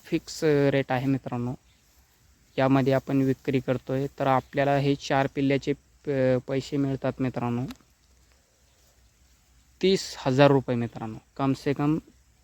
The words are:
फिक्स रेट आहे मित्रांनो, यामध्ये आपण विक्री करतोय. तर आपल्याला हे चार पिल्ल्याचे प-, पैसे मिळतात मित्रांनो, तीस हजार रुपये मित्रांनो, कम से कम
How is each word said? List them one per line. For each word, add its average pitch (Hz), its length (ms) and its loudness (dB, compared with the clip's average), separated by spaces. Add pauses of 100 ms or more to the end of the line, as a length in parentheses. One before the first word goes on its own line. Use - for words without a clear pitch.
फिक्स - 400 -6
रेट 139 480 2
आहे 127 140 -2
मित्रांनो, 127 480 -4 (1040)
यामध्ये 135 340 4
आपण 135 300 0
विक्री 135 380 0
करतोय. 131 460 -4 (120)
तर 139 80 -2
आपल्याला 139 500 2
हे 139 180 2
चार 135 400 0
पिल्ल्याचे 139 380 0
प-, 131 640 -2 (100)
पैसे 139 280 -4
मिळतात 135 440 -2
मित्रांनो, 123 460 -4 (2250)
तीस 190 360 0
हजार 139 320 6
रुपये 131 260 2
मित्रांनो, 113 420 -8 (180)
कम 135 160 0
से 139 200 -4
कम 147 260 0 (460)